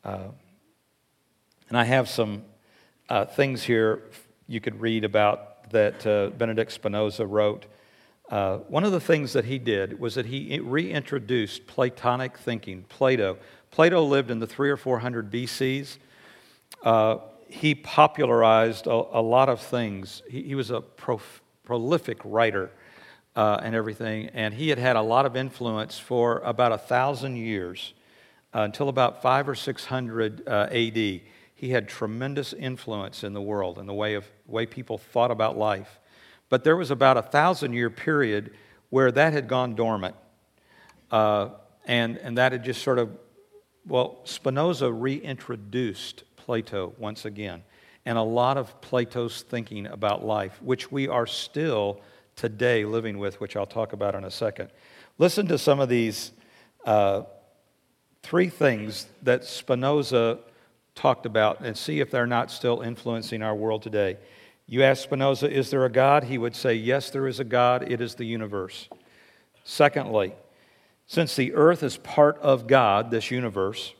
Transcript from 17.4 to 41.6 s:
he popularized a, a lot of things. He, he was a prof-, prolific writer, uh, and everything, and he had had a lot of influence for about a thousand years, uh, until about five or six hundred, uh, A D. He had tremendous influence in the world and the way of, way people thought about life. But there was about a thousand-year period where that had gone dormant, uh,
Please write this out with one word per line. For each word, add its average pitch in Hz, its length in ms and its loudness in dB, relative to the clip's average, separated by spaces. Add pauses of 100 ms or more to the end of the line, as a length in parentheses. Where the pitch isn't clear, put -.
he 151 280 0
popularized 113 1120 4
a, 120 40 0
a 117 300 0
lot 123 260 6
of 120 140 -2
things. 101 680 -6
He, 131 140 -10
he 139 140 -8
was 120 160 -4
a 117 100 -4
prof-, - 600 -8 (220)
prolific 123 600 -2
writer, 104 480 0 (640)
uh, 107 260 2
and 113 140 -4
everything, 110 540 -6
and 107 260 -4
he 151 140 -2
had 131 100 0
had 123 160 4
a 110 60 4
lot 120 260 4
of 123 80 -4
influence 120 640 -6
for 120 400 0
about 117 320 0
a 107 80 0
thousand 127 580 -2
years, 98 560 -6 (640)
uh, 110 60 0
until 110 280 -2
about 123 320 0
five 135 260 2
or 139 80 -4
six - 300 -8
hundred, 113 640 -4
uh, 104 240 0
A 117 180 0
D. 107 340 -2 (300)
He 131 160 -10
had 120 180 0
tremendous 131 640 -6
influence 113 720 -8
in 101 100 -8
the 101 80 -8
world 98 360 -4
and 95 100 -14
the 101 60 -10
way 104 220 -2
of, 101 100 -8 (220)
way 113 180 -4
people 113 320 -12
thought 120 320 0
about 110 280 0
life. 104 420 -2 (500)
But 127 140 2
there 160 140 6
was 151 140 -2
about 131 260 6
a 113 60 0
thousand-year 143 680 0
period 110 640 -2 (380)
where 131 200 6
that 151 220 4
had 135 140 -2
gone 127 260 -2
dormant, 107 420 -2 (920)
uh, 107 400 4 (360)